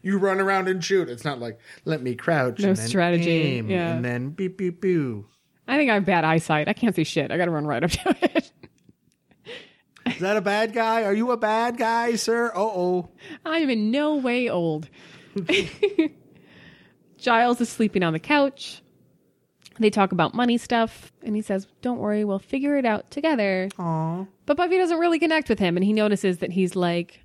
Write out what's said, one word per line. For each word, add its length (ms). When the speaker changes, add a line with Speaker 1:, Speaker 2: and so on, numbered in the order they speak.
Speaker 1:
you 160
run 200
around 280
and 160
shoot. 260
It's 160
not 140
like, 200
let 180
me 140
crouch 440
Speaker 2:
No 100
Speaker 1:
and 80
then 100
Speaker 2:
strategy, 440
Speaker 1:
aim 380
Speaker 2:
yeah. 260
Speaker 1:
and 100
then 240
beep, 280
beep, 240
boo. 440
Speaker 2:
I 100
think 140
I 40
have 100
bad 200
eyesight. 420
I 60
can't 220
see 80
shit. 280
I 60
gotta 140
run 160
right 160
up 80
to 300
<laughs> 0
it. 160
Speaker 1:
Is 120
that 180
a 40
bad 320
guy? 300
Are 100
you 180
a 60
bad 400
guy, 380
sir? 400
Uh-oh. 540
Speaker 2:
I 140
am 100
in 220
no 240
way 340
old. 400
<laughs> 120
Giles 440
is 80
sleeping 340
on 100
the 60
couch. 600
They 120
talk 200
about 220
money 240
stuff, 540
and 140
he 80
says, 240
"Don't 180
worry, 240
we'll 160
figure 380
it 80
out 260
together." 680
Speaker 1:
Aw. 480
Speaker 2:
But 100
Buffy 200
doesn't 200
really 220
connect 300
with 100
him, 180
and 60
he 100
notices 460
that 120
he's 240
like 500